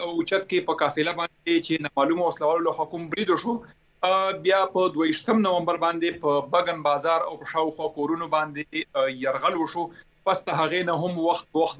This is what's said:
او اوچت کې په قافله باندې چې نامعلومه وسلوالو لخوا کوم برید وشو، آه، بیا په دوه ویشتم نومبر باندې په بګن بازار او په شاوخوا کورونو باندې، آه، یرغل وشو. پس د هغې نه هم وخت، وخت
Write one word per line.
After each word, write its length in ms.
او 140
اوچت 340
کې 160
په 60
قافله 380
باندې 340
چې 60
نامعلومه 400
وسلوالو 400
لخوا 180
کوم 300
برید 160
وشو، 240
آه، 240
بیا 160
په 200
دوه 120
ویشتم 360
نومبر 420
باندې 380
په 80
بګن 340
بازار 420
او 120
په 120
شاوخوا 440
کورونو 300
باندې، 280
آه، 120
یرغل 340
وشو. 240
پس 200
د 20
هغې 280
نه 140
هم 160
وخت، 360
وخت 260